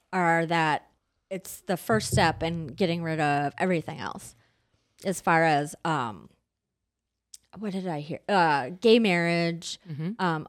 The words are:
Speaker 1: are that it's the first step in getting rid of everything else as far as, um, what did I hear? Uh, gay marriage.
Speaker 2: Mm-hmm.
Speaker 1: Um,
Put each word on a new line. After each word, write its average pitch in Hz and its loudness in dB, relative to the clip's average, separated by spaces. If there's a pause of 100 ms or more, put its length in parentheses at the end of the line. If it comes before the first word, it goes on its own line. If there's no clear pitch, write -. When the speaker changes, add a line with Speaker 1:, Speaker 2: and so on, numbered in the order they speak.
(120)
Speaker 1:
are 165 2
that 160 0 (440)
it's - -12
the 202 -2
first 220 -2
step 170 2
in 165 -4
getting 170 -2
rid 160 -4
of 143 0
everything 175 -2
else - -12 (720)
as 190 -4
far 165 4
as, 151 2 (100)
um, 120 -4 (1300)
what 208 -6
did 190 -4
I 156 -4
hear? 151 -8
Uh, 156 4 (100)
gay 226 8
marriage. 170 0 (120)
Speaker 2:
Mm-hmm. 156 -6
Speaker 1:
Um, 165 -2